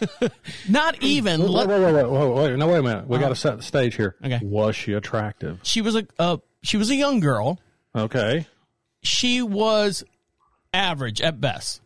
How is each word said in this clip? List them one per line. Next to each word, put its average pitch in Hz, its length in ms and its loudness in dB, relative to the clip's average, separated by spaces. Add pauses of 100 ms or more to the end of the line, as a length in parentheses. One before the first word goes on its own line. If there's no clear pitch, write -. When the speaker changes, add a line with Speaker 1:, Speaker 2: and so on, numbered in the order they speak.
(240)
Speaker 1:
<laughs> - 440 -8
Not 302 340 2
even. 226 400 2
Speaker 2:
Wait, 190 80 2
Speaker 1:
Let 190 180 2
Speaker 2:
wait, 202 120 4
wait, 175 140 4
wait, 135 160 2
wait, 135 240 2 (160)
wait. 127 80 -2
No, 151 80 2
wait 170 120 4
a 147 40 2
minute. 110 240 -2
We 123 100 0
Speaker 1:
Uh-huh. 135 100 2
Speaker 2:
gotta 127 100 0
set 113 220 -2
the 117 40 -14
stage 123 320 0
here. 101 300 -2
Speaker 1:
Okay. 123 180 -2
Speaker 2:
Was 104 320 0
she - 200 -6
attractive? 104 680 -6
Speaker 1:
She - 200 -2
was 214 120 0
a, 220 100 -2 (140)
uh, 214 200 0 (260)
she - 140 0
was 214 120 0
a 277 60 0
young 277 240 2
girl. 139 400 0 (340)
Speaker 2:
Okay. 117 520 -2 (580)
Speaker 1:
She 247 380 0
was 208 600 0 (720)
average 151 460 -2
at 165 200 0
best. - 460 -4